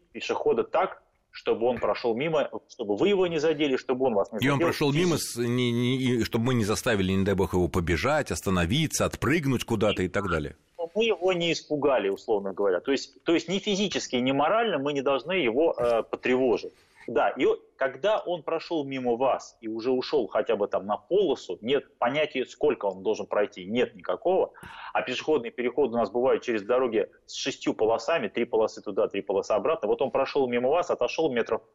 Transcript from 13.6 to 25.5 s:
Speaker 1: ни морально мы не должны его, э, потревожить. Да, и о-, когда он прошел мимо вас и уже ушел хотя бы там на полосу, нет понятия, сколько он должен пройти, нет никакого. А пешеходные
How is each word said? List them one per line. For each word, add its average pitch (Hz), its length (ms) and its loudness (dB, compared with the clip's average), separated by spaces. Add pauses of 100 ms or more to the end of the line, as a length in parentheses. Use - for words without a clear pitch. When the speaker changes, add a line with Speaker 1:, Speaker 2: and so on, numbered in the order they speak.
Speaker 1:
ни 127 160 0
морально 170 480 0
мы 143 140 -2
не 139 80 -2
должны 139 320 0
его, 151 440 2
э, 117 260 2
потревожить. 127 680 0 (340)
Да, 131 220 2
и 131 160 0
о-, 220 120 2 (180)
когда 135 420 0
он 170 240 -4
прошел 160 420 -4
мимо 131 320 -2
вас 117 460 0
и 113 60 -10
уже 113 240 -2
ушел 127 360 0
хотя 110 280 0
бы 101 120 0
там 95 200 -4
на 104 100 0
полосу, 156 640 -2
нет 127 220 0 (160)
понятия, 135 480 -2
сколько 131 400 0
он 95 160 -6
должен 98 240 -2
пройти, 101 380 -2
нет 113 280 -2
никакого. 165 600 0 (380)
А 110 120 -2
пешеходные 127 480 -2